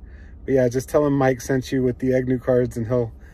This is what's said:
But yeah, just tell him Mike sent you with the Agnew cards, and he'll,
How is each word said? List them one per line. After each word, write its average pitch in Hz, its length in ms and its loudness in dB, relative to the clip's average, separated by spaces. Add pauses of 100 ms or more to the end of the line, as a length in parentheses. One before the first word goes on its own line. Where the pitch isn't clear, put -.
(460)
But 135 80 -2
yeah, 127 160 4
just 127 200 -4
tell 151 160 4
him 143 80 2
Mike 131 280 2
sent 131 300 -2
you 131 120 0
with 123 160 0
the 127 140 0
Agnew 127 260 0
cards, 123 380 2
and 113 100 -4
he'll, 120 240 0 (220)